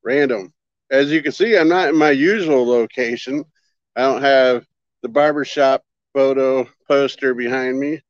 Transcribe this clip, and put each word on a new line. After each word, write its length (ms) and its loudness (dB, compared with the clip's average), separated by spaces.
Random. 480 -2
As 200 2
you 120 0
can 100 -4
see, 240 0
I'm 120 4
not 200 2
in 80 0
my 140 4
usual 560 0
location. 800 -4
I 60 -2
don't 200 0
have 420 2
the 60 -8
barbershop 720 0
photo 540 0
poster 460 0
behind 440 -4
me. 320 -6